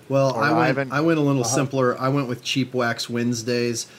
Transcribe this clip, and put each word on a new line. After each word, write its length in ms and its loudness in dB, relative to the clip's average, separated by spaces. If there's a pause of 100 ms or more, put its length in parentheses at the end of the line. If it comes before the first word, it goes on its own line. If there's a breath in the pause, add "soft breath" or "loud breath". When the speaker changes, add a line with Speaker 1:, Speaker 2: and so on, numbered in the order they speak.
Speaker 1:
Well, 260 2
Speaker 2:
or 80 -2
Speaker 1:
I 100 2
went, 160 2
Speaker 2:
Ivan? 240 -2
Speaker 1:
I 80 0
went 180 2
a 40 2
little 200 2
Speaker 2:
Uh-huh. 120 -2
Speaker 1:
simpler. 440 0
I 120 -2
went 180 0
with 140 -6
Cheap 320 -2
Wax 340 -2
Wednesdays 800 -2 (120 loud breath)